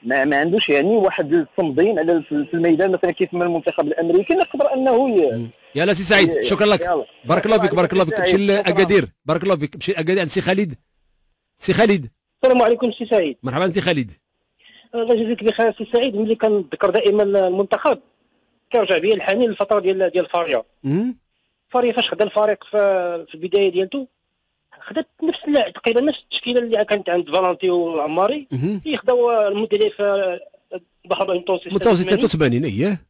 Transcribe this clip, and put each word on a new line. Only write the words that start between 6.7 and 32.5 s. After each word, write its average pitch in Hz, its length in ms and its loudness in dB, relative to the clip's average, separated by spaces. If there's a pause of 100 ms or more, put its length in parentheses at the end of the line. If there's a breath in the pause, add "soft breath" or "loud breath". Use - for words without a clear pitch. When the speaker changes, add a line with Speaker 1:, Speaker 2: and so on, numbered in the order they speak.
Speaker 1:
يلا. 170 260 -2 (180)
Speaker 2:
بارك 170 220 0
الله 220 120 4
فيك، 185 160 0
بارك 175 180 2
الله 185 120 2
فيك. 170 100 -2
Speaker 1:
سعيد، 185 200 2
Speaker 2:
مشي 202 120 2
Speaker 1:
شكرًا. 196 160 2
Speaker 2:
لاكادير، 185 460 2 (160)
بارك 156 180 -2
الله 185 140 0
فيك. 147 200 -6
مشي 185 160 -6
لاكادير 180 280 -2
عند 165 100 -4
سي 185 100 -2
خالد. 185 340 -2 (840)
سي - 140 -2
خالد. 202 360 2 (340)
Speaker 3:
السلام 254 200 4
عليكم 233 300 2
سي 226 140 -10
سعيد. 175 360 0
Speaker 2:
مرحبا 156 300 -2
سي 185 80 -2
خالد. 147 300 -2 (840 soft breath)
Speaker 3:
الله 233 200 2
يجزيك 220 300 -2
بخير 226 340 2
سي 214 140 -8
سعيد. 240 240 0
ملي 220 180 0
كنتذكر 208 560 0
دائماً 202 320 2
المنتخب 196 760 0 (720)
كيرجع 190 280 0
بيا 202 160 2
الحنين 208 360 0
للفتره 202 280 0
ديال، 190 320 0
ديال 175 160 -2
فاريا. 165 360 -2 (220)
Speaker 2:
مم. 202 320 -2 (520)
Speaker 3:
فاريا 247 240 0
فاش 240 180 -2
خدا 208 140 0
الفريق 208 400 -2
في، 180 640 -2
في - 60 -20
البدايه 185 340 -2
ديالته 190 380 -4 (760)
خدات - 280 -8 (140)
نفس 320 160 -2 (100)
اللاعب، 262 240 0
تقريباً 233 280 0
نفس 294 180 -2
التشكيله - 420 -4
اللي 226 240 -2
كانت 208 260 -4
عند 175 200 -2
فالانتي 180 400 0
وعماري. 175 800 -2
Speaker 2:
مهم. 160 360 -4
Speaker 3:
هي 302 100 -4
خداو 247 340 2 (180)
المده 208 300 -2
ديال 208 140 2
في 196 460 -2 (680)
بحر 185 280 -2
المتوسط 180 340 -2
Speaker 2:
متوسط 190 160 -2
Speaker 3:
ثلاثة 233 80 4
وثمانين. 185 280 2
Speaker 2:
ثلاثة 269 60 2
وثمانين، 147 400 0